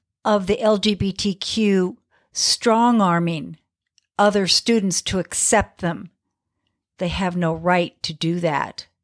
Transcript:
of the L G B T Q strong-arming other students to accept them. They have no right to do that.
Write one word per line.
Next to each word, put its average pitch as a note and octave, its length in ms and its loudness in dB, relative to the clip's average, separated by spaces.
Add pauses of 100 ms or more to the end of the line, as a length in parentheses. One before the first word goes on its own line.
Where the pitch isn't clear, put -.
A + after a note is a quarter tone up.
(240)
of G#3 220 0
the G3 160 0
L G#3+ 160 2
G G#3 160 0
B G3 180 -2
T G3 220 -4
Q G3 640 0 (360)
strong-arming F3+ 1200 0 (640)
other G3+ 260 4
students G3 560 0
to - 160 -6
accept - 640 -2
them. - 300 -6 (880)
They F#3 80 -4
have F3 280 -4
no E3 200 0
right F3 480 -2
to E3 100 -8
do E3 280 -4
that. D3+ 440 -4 (180)